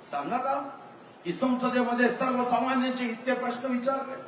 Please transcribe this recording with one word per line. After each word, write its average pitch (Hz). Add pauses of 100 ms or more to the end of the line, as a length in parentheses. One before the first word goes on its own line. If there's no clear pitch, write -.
(120)
सांगा 147
का 277 (640)
की 175
संसदेमध्ये 247
सर्वसामान्यांचे 247
इतके 240
प्रश्न 247
विचारले? 262 (120)